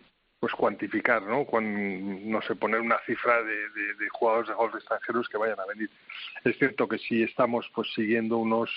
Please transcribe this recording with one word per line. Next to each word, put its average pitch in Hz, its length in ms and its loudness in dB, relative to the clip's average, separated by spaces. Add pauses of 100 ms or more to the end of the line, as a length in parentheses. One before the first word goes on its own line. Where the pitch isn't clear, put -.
(400)
pues 123 140 -2
cuantificar, 107 720 2
¿no? 123 220 0
Cuan-, 101 840 -2
no 107 100 0
sé, - 140 -2
poner 110 260 0
una 117 240 2
cifra 117 380 2
de, 107 260 -4
de, 104 300 -4
de 104 100 -4
jugadores 113 380 2
de 107 80 -4
golf 110 200 2
extranjeros 113 540 -2
que 104 80 -4
vayan 107 220 0
a 95 60 -6
venir. 104 240 -6 (540)
Es 120 140 2
cierto 135 300 2
que 107 100 -2
sí 113 240 0
estamos, 117 540 0
pues, 110 180 -2
siguiendo 113 440 2
unos, 113 400 2